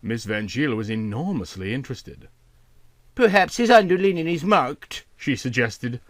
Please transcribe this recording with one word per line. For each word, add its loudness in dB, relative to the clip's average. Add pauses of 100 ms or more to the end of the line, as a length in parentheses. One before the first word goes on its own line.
Miss -6
Van -4
Cheele -2
was -6
enormously -6
interested. -12 (880)
Perhaps 4
his 2
underlinen 4
is -2
marked, -2 (100)
she -2
suggested. -4